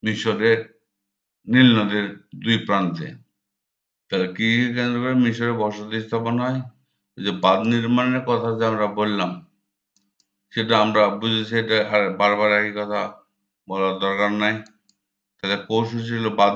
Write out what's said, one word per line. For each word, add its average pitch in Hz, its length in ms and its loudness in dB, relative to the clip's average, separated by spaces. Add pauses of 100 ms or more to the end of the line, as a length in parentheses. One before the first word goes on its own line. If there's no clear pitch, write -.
মিশরের 110 520 0 (920)
নীল 127 160 8 (100)
নদের 104 260 0 (400)
দুই 113 120 2 (100)
প্রান্তে। 87 420 -2 (1000)
তাহলে 92 180 -2 (100)
কি 110 120 0 (280)
কেন্দ্র 123 260 -2
করে 127 220 0
মিশরে 117 380 0
বসতি 107 420 -4
স্থাপন 117 300 -4 (100)
হয়? 127 160 -2 (580)
ওই - 80 -14
যে 98 60 -2 (120)
বাঁধ 95 160 4 (140)
নির্মাণের 123 560 0
কথা 117 180 0 (100)
যে 113 120 0
আমরা 107 160 0 (140)
বললাম, 101 300 -2 (1200)
সেটা 113 200 -2 (100)
আমরা 107 180 4 (180)
বুঝেছি, 110 420 -2
এটা 110 140 0 (180)
আর 104 80 4 (180)
বারবার 104 380 2
একই 104 220 -2
কথা 104 200 -4 (680)
বলার 95 260 -2 (100)
দরকার 101 280 0 (100)
নাই। 110 120 0 (840)
তাহলে 98 180 -4 (140)
কৌশল 117 380 -2
ছিল, 117 160 -4 (160)
বাঁধ 101 140 4